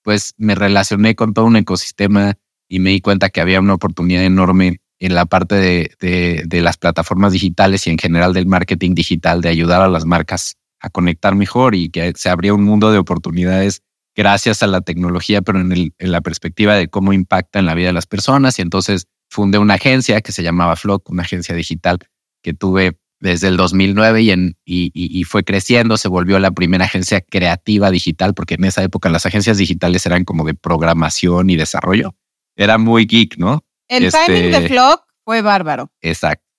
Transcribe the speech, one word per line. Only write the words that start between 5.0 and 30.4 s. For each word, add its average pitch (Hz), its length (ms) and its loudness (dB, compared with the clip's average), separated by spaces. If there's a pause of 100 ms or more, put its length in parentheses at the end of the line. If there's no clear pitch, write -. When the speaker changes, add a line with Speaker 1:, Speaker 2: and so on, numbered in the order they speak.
Speaker 1:
en 90 140 -2
la 87 100 2
parte 90 300 0
de, 90 360 0 (100)
de, 87 440 -2
de 85 160 -2
las 82 140 0
plataformas 95 560 0
digitales 95 560 0
y - 20 -2
en 82 80 0
general 87 360 0
del 90 140 0
marketing 90 480 0
digital, 85 440 -2
de 82 80 -2
ayudar 85 340 2
a 95 60 4
las 85 160 0
marcas 85 540 -4 (240)
a 104 80 -10
conectar 92 460 -2
mejor 113 380 2
y 85 160 -2
que 85 280 -4
se - 100 -6
abría 90 260 0
un 101 100 2
mundo 107 280 4
de 107 60 4
oportunidades 90 840 -2 (320)
gracias 101 480 0
a 107 60 0
la 92 140 0
tecnología, 90 600 -2
pero 95 200 -2
en 90 100 -2
el, 87 280 -2
en 92 120 -4
la 87 80 -2
perspectiva 104 560 -2
de 95 140 -2
cómo 98 240 0
impacta 95 460 -2
en 95 60 2
la 82 100 -2
vida 90 120 -2
de 90 60 0
las 85 140 -4
personas. 135 520 0
Y - 20 -4
entonces 92 460 -2 (220)
fundé 101 280 0
una 104 180 4
agencia 123 440 0
que 107 140 -10
se 87 100 -6
llamaba 85 320 0
Flock, 98 340 -4
una 90 140 -6
agencia 87 320 -6
digital 85 440 -2 (440)
que 82 100 -6
tuve 92 460 0 (220)
desde 90 260 -2
el 92 80 2
dos 90 180 0
mil 95 220 2
nueve 110 260 4
y, 110 100 2
en, 92 340 0
y, 87 280 -4
y, 90 240 -6
y 90 60 -2
fue 98 220 -2
creciendo, 113 500 0
se 107 140 -4
volvió 92 300 0
la 95 120 2
primera 87 320 0
agencia 92 380 -2
creativa 98 680 0
digital, 92 440 -2
porque 82 220 -6
en 87 100 -2
esa 95 180 0
época 90 260 -2
las 82 160 -2
agencias 107 320 0
digitales 90 480 0
eran 90 200 0
como 82 180 -4